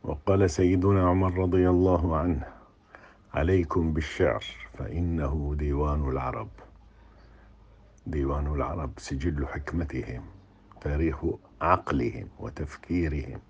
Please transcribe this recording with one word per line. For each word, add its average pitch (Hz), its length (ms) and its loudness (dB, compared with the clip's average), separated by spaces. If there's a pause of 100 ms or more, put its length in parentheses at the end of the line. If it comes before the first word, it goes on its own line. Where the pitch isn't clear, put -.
وقال 95 460 2
سيدنا 92 600 4
عمر 92 240 2
رضي 90 360 4
الله 90 480 4
عنه: 76 260 0 (880)
"عليكم 82 600 2
بالشعر 76 500 0 (340)
فإنه 76 800 -2
ديوان 73 520 0
العرب". 65 400 -4 (1600)
ديوان 73 480 0
العرب 67 420 -4
سجل 71 500 -4
حكمتهم، 71 760 -6 (600)
تاريخ 76 440 0 (360)
عقلهم 62 680 0 (120)
وتفكيرهم. 73 1000 -4 (100)